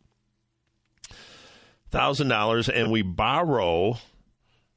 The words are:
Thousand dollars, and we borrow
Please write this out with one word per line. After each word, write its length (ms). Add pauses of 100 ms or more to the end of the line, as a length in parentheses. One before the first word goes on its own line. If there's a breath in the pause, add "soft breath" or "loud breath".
(1900 loud breath)
Thousand 380
dollars, 420
and 220
we 100
borrow 960 (800 loud breath)